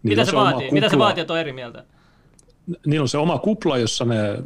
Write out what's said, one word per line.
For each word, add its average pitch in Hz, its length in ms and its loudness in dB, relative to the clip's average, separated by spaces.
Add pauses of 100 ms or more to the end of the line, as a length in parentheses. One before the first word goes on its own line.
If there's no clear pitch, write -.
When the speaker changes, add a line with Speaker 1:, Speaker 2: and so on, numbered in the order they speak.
Speaker 1:
niillä 104 200 2
Speaker 2:
Mitä - 0 -
Speaker 1:
on - 40 4
Speaker 2:
se - 40 -2
Speaker 1:
se - 60 0
oma 202 140 4
Speaker 2:
vaatii? 131 200 -2
Mitä 202 180 2
se - 20 2
Speaker 1:
kupla. 214 140 4
Speaker 2:
vaatii, 185 160 0
että 165 120 -6
on 165 60 -2
eri 156 140 -6
mieltä? 123 320 -14 (1000)
Speaker 1:
Niillä 147 160 0
on 127 60 0
se 147 100 -2
oma 156 200 0
kupla, 165 400 0
jossa 117 260 -2
ne, 107 420 -2